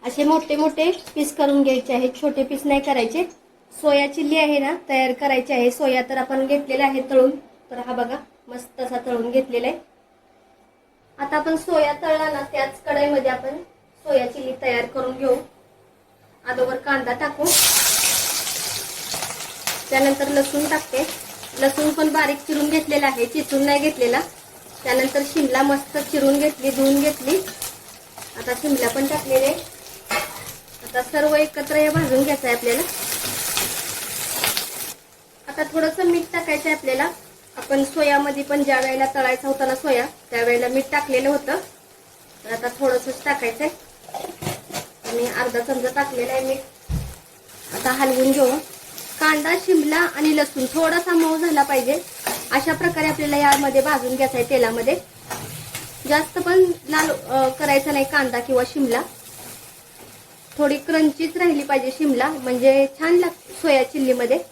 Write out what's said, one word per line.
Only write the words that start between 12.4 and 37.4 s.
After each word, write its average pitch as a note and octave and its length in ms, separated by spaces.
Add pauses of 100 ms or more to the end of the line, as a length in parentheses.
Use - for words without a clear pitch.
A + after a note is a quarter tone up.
त्याच C4+ 440
कढईमध्ये C#4+ 460
आपण C4 260 (460)
सोया B3+ 300
चिल्ली C4 280
तयार B3 240
करून C4 320
घेऊ. C4 180 (1120)
अगोदर B3+ 260
कांदा C4 380
टाकू, D4 300 (2500)
त्यानंतर C#4 380
लसूण C#4+ 420
टाकते. D4+ 380 (520)
लसूण C#4 300
पण D#4 200
बारीक D4 280
चिरून D4 320
घेतलेला D4+ 380
आहे, A#3 180
चिचून C#4 380
नाही C#4+ 160
घेतलेला. C#4 420 (600)
त्यानंतर C4 380
शिमला C4+ 400
मस्त C#4 360
चिरून C#4+ 420
घेतली, D4 300
धुवून C4+ 320
घेतली. C#4+ 360 (1000)
आता B3 160
शिमला B3 340
पण C4+ 200
टाकलेले C4 380
आहे. D4 80 (1300)
आता B3 180
सर्व D4+ 340
एकत्र D4+ 400
हे D4+ 140
भाजून C#4 340
घ्यायचं C#4 240
आहे A#3+ 100
आपल्याला. A#3+ 240 (2750)
आता D4 160
थोडंसं D#4+ 400
मीठ E4+ 200 (100)
टाकायचं D#4+ 360
आहे D4+ 80
आपल्याला. C4+ 320 (480)